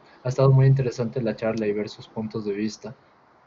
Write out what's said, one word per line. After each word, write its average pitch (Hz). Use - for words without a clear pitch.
ha 127
estado 135
muy 135
interesante 123
la 110
charla 110
y 104
ver 104
sus -
puntos 110
de 104
vista 107